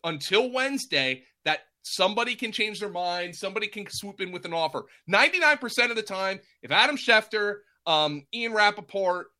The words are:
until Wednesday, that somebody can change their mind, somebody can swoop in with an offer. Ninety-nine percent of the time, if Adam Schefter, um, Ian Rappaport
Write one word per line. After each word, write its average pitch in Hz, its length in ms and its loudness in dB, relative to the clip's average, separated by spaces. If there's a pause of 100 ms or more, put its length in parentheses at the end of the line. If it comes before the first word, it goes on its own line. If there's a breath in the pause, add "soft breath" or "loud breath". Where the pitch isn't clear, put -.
until 190 480 2
Wednesday, 156 720 0 (200 soft breath)
that 156 180 0 (200)
somebody 208 540 0
can 226 160 -6
change 214 280 -4
their 202 100 -6
mind, 175 460 -4
somebody 208 320 -6
can 208 220 -10
swoop 202 320 -10
in 185 100 -6
with 175 140 -10
an 165 80 -6
offer. 156 320 -2 (200 soft breath)
Ninety-nine 294 520 4
percent 240 340 0
of 226 60 -4
the 220 60 -4
time, 190 360 -4 (220 soft breath)
if - 100 -6
Adam 247 240 4
Schefter, 214 600 2 (300 soft breath)
um, 151 480 0
Ian 233 200 -4
Rappaport 202 720 0 (140)